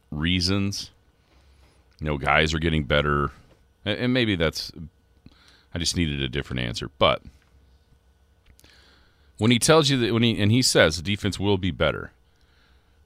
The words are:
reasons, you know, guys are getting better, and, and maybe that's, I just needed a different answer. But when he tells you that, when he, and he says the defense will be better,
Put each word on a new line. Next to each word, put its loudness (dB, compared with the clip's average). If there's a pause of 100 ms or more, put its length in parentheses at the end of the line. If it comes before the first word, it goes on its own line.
(120)
reasons, -2 (1120)
you -8
know, -4
guys 2
are 0
getting 0
better, 0 (540)
and, -4
and -2
maybe 0
that's, -4 (1000)
I -6
just -2
needed -2
a -4
different -6
answer. -8 (100)
But 2 (2250)
when 4
he 4
tells 4
you 2
that, 0
when 2
he, 2
and 2
he 4
says 4
the -8
defense -4
will 0
be -2
better, -2 (960)